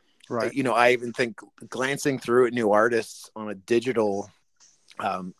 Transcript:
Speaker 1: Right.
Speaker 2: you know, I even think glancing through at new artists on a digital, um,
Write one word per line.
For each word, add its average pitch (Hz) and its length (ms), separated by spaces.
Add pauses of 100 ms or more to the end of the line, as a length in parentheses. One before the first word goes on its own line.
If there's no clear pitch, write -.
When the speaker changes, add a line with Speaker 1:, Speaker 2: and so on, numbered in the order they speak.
(300)
Speaker 1:
Right. 117 240
Speaker 2:
you 135 100
know, 123 100
I 120 180
even 120 220
think 120 260 (300)
glancing 131 500
through 120 280
at 117 60
new 117 180
artists 113 640
on 107 140
a 101 60
digital, 107 760 (680)
um, 92 400